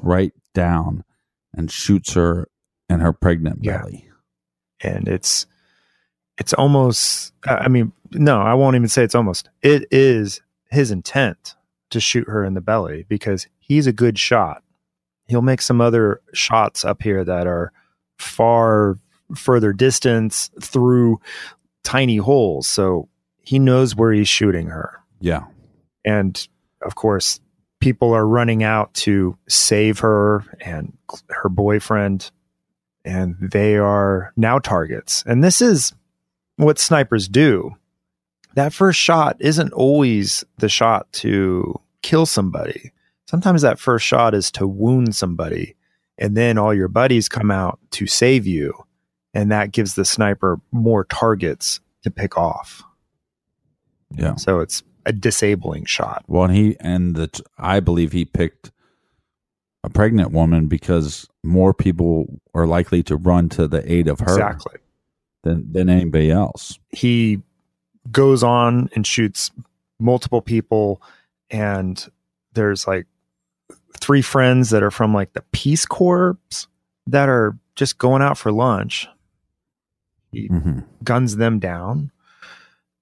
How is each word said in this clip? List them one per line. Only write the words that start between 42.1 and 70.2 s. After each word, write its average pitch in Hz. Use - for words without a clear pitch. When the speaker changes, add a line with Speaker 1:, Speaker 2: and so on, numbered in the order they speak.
Speaker 2:
somebody. 85
Sometimes 175
that 131
first 120
shot 117
is 98
to -
wound 113
somebody, 82
and 104
then 117
all 107
your 95
buddies 117
come 104
out 95
to -
save 120
you, 78
and 104
that 104
gives 104
the 98
sniper 98
more 113
targets 95
to -
pick 101
off. -
Speaker 1:
Yeah. 78
Speaker 2:
So 92
it's -
a 117
disabling 98
shot. -
Speaker 1:
Well, 90
and 92
he, 107
and 90
the 80
t-, -
I 95
believe 85
he 87
picked -
a -
pregnant 107
woman 82
because 80
more 92
people 85
are 82
likely 87
to 76
run 87
to 82
the 76
aid 85
of 71
her 85
Speaker 2:
Exactly. 98
Speaker 1:
than, 82
than 92
anybody 80
else. -
Speaker 2:
He 117
goes 135
on 120
and 107
shoots -
multiple 120